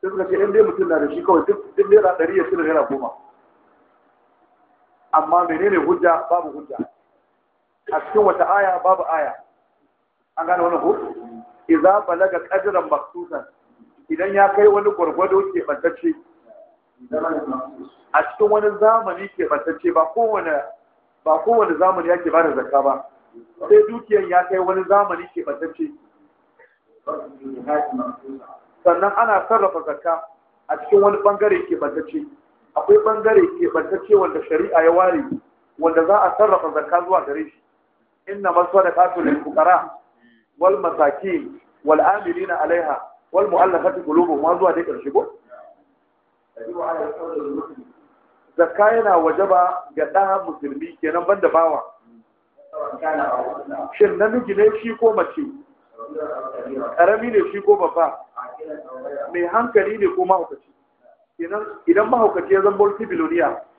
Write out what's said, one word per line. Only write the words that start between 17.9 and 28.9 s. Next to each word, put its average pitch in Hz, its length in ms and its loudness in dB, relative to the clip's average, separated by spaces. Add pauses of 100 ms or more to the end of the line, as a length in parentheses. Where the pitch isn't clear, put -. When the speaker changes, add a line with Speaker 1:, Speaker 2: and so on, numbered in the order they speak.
Speaker 1:
A 151 100 2
cikin - 260 -2
wani 208 200 2 (100)
zamani 202 580 0
keɓantacce, 175 560 -4
ba 165 200 2
kowane, 190 500 -2 (640)
ba 156 140 2
kowane 202 380 2
zamani 180 320 0
yake 175 220 0
bada 160 240 2
zakka 135 260 0
ba. 135 240 -2 (540)
Sai - 280 6
dukiyan 208 420 -2
ya 180 180 2
kai 185 120 -2
wani 185 240 -2
zamani 185 520 0
keɓantacce. 180 560 -8 (1160)
Speaker 2:
وفي 135 380 -14 (200)
جهات 147 280 -4
مخصوصة. 135 520 -12 (380)
Speaker 1:
Sannan 175 340 2